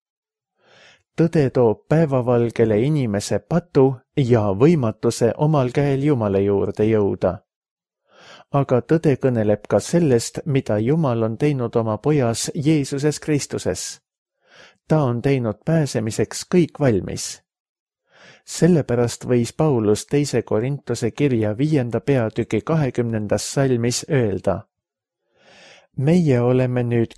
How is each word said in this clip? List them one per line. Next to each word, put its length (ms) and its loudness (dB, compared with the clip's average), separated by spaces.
Tõde 400 2
toob 360 2
päevavalgele 920 2
inimese 580 -2
patu 540 0
ja 300 2
võimatuse 800 2
omal 320 0
käel 340 -2
Jumala 380 0
juurde 480 0
jõuda. 460 0
Aga 280 0
tõde 400 2
kõneleb 480 0
ka 100 2
sellest, 680 0
mida 340 -2
Jumal 440 0
on 140 -4
teinud 380 -2
oma 220 0
pojas 580 0
Jeesuses 640 -2
Kristuses. 840 -4
Ta 160 2
on 180 -2
teinud 440 -2
pääsemiseks 840 -2
kõik 300 0
valmis. 640 -2
Sellepärast 800 0
võis 300 0
Paulus 500 2
teise 360 -2
Korintuse 680 -4
kirja 460 0
viienda 440 -2
peatüki 600 -2
kahekümnendas 920 -2
salmis 560 0
öelda: 580 -2
„Meie 440 2
oleme 420 0
nüüd 340 -2